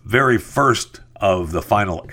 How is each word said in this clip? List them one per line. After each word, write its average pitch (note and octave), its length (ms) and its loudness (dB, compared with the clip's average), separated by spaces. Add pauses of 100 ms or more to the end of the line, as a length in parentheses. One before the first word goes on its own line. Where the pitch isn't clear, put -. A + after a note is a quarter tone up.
very B2 320 2
first - 640 -2 (140)
of F2+ 360 0
the E2+ 80 -2
final F#2+ 520 -2